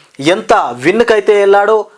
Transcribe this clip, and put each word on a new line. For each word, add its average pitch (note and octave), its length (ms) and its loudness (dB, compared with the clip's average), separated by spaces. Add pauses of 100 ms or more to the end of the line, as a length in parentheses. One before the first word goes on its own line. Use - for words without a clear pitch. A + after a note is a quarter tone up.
(200)
ఎంత F#3+ 340 -2
విన్నుకైతే G3+ 840 0
వెళ్ళాడో G3+ 460 0 (120)